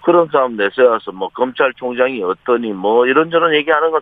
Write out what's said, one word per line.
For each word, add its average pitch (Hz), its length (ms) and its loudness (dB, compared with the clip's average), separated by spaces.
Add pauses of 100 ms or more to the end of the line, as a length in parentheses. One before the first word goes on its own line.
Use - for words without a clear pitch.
그런 170 260 2
사람 127 260 0
내세워서 107 540 0
뭐 95 200 -8
검찰총장이 127 920 -2
어떠니 110 500 -2
뭐 104 320 0
이런저런 160 520 0
얘기하는 151 340 0
건 156 120 -2